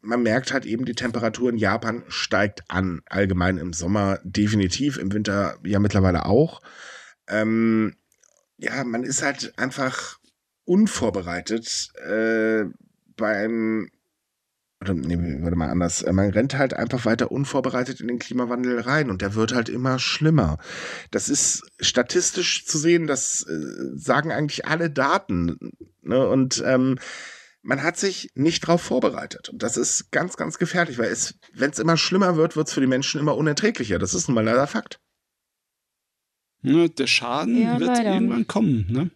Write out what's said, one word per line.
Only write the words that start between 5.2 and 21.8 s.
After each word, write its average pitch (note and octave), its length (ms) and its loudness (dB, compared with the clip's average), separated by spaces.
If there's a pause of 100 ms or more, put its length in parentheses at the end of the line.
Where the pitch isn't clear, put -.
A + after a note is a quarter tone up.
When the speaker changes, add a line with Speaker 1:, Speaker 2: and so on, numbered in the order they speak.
Speaker 1:
ja G2 160 2
mittlerweile F#2+ 460 4
auch. C3+ 360 4 (680)
Ähm, A2 680 2 (600)
ja, B2+ 280 -4
man A#2+ 180 -4
ist C3+ 220 -2
halt C#3 340 -4
einfach C3 600 -4 (460)
unvorbereitet, G#2+ 1300 0
äh, A2 680 0 (540)
beim, A2 680 -2 (960)
oder, F#2+ 100 -2
nee, E2 240 -2 (260)
warte E2+ 140 -2
mal D#2+ 140 -2
anders, E2+ 320 0
äh, E2 100 0
man G2 180 4
rennt A#2+ 280 0
halt C3+ 160 0
einfach A#2+ 320 -4
weiter A#2 260 0
unvorbereitet C3 680 -2
in A2 60 -6
den A#2+ 100 -4
Klimawandel B2 640 -2
rein C3+ 300 0
und F#2 120 -2
der G2+ 120 -2
wird A2+ 200 0
halt A#2+ 160 0
immer C3 280 0
schlimmer. C3 600 2 (520)
Das - 200 -2
ist - 320 0 (180)